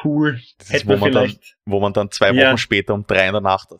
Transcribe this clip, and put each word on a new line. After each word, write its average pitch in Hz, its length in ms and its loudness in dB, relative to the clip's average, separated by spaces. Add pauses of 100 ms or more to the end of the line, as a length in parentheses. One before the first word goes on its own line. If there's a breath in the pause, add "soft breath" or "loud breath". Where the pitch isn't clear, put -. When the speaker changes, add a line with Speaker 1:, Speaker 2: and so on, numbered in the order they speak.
Speaker 1:
cool." 147 380 -2 (180)
Speaker 2:
Das - 120 -20
ist, - 40 -8
Speaker 1:
Hätte 104 140 -2
Speaker 2:
wo - 60 2
Speaker 1:
man 101 60 0
Speaker 2:
man 104 120 2
dann, 127 160 2
Speaker 1:
vielleicht - 360 -18
Speaker 2:
wo 101 160 -2
man 101 120 0
dann 101 180 -2
zwei 98 200 2
Wochen 127 100 2
Speaker 1:
Ja. 131 180 4
Speaker 2:
später 101 340 -2
um 101 140 -4
drei 95 220 2
in 98 60 -2
der 104 60 -2
Nacht 95 280 -2 (120)